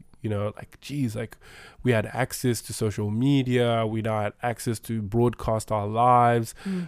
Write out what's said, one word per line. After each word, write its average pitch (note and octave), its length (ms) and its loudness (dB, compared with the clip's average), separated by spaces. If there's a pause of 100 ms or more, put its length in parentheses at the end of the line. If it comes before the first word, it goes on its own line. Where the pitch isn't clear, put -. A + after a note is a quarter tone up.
(220)
you A#2 80 -4
know, G#2 260 -4
like, - 260 -18
geez, B2+ 340 -4
like, A2+ 220 -10 (460)
we B2 80 2
had A2 160 2
access A#2+ 560 -2
to A2+ 100 -12
social G#2+ 380 -2
media. B2 760 2
We A2 160 -2
now G#2+ 200 -2
had G#2 200 -4
access A#2+ 380 -4
to A2+ 220 -6
broadcast A2+ 720 0
our G#2 160 -2
lives. A#2+ 680 4 (320)